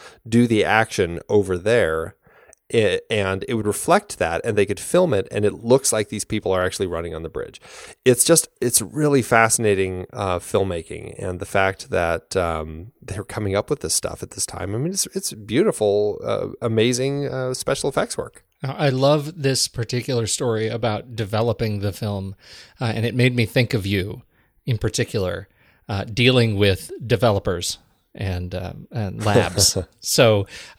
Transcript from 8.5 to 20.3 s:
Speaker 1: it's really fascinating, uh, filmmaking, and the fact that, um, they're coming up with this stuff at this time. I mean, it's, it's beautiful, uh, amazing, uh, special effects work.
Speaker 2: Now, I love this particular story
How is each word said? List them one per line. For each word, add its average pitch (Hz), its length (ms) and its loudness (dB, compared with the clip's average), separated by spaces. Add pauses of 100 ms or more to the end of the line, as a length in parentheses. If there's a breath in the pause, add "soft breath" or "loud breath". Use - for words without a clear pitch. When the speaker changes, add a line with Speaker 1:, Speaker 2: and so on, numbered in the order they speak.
Speaker 1:
it's 120 220 2
really 143 400 2
fascinating, 101 880 2
uh, 95 260 -2
filmmaking, 85 800 -4
and 92 220 -6
the 90 60 -10
fact 98 420 0
that, 85 480 -2
um, 80 640 -4
they're 98 240 -8
coming 101 320 -4
up - 140 -2
with 147 100 -4
this - 140 -4
stuff - 280 -4
at - 100 -14
this - 120 -6
time. 92 300 -8
I 113 40 -4
mean, 160 140 -4
it's, 190 220 -4
it's - 180 -6
beautiful, 107 880 0
uh, 104 260 -4 (120)
amazing, 123 640 0
uh, 127 280 -6
special 143 340 -2
effects 170 300 -2
work. - 240 -10 (200)
Speaker 2:
Now, 131 140 -4
I 147 120 2
love 143 540 2
this 135 260 0
particular 120 580 -2
story 110 420 -2